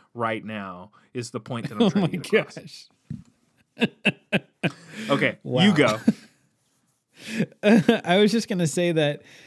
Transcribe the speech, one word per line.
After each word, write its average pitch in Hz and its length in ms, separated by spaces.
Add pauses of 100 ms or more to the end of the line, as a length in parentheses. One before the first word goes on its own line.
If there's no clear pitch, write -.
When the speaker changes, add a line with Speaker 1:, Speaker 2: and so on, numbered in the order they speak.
(140)
Speaker 1:
right 113 320
now 98 460 (220)
is 123 180
the 117 100
point 117 260
that 117 80
I'm 156 60
Speaker 2:
<laughs> - 20
Oh 202 60
Speaker 1:
trying 196 140
Speaker 2:
my 160 40
Speaker 1:
to 185 100
get 196 220
across. - 160
Speaker 2:
gosh. - 320 (2250)
Speaker 1:
Okay, 135 340
Speaker 2:
Wow. 131 220
Speaker 1:
you 208 80
go. 117 260 (1600)
Speaker 2:
<laughs> - 0
I 208 540
was 208 140
just 226 160
gonna 180 200
say 175 260
that, 147 280 (260)